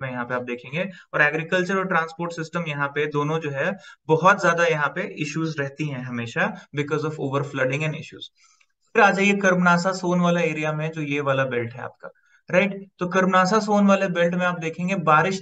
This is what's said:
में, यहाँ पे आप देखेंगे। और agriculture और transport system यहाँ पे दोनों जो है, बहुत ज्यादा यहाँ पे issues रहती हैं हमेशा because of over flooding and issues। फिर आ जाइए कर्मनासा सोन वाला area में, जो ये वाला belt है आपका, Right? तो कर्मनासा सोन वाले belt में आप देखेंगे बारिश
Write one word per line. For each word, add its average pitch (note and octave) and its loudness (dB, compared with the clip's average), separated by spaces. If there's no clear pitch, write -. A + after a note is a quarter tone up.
में, C3 -8
यहाँ B2 -6
पे A#2+ -6
आप B2 -4
देखेंगे। B2+ -8
और D3+ 4
agriculture D#3+ 0
और F#3 -2
transport E3+ -4
system E3+ -8
यहाँ C#3+ -4
पे D3 -2
दोनों D3+ -2
जो D3 -6
है, D#3 -4
बहुत F3+ 4
ज्यादा E3+ 2
यहाँ D3 0
पे D#3+ -6
issues D#3 -4
रहती C#3 -6
हैं B2+ -8
हमेशा B2+ -4
because D3 -2
of D#3 -6
over C#3 -2
flooding C#3 -2
and D#3 -2
issues। - -14
फिर A3+ 6
आ G3+ 8
जाइए G3 2
कर्मनासा F3+ 4
सोन F3+ 0
वाला F3 2
area D#3 -2
में, D#3 -4
जो D#3+ -8
ये C#3+ -2
वाला C3+ 2
belt A#2+ -4
है B2 -14
आपका, - -16
Right? G3 2
तो F3+ -4
कर्मनासा F#3 4
सोन G#3 4
वाले G3 4
belt E3+ 2
में F3+ 0
आप E3+ -2
देखेंगे F3 -4
बारिश E3 4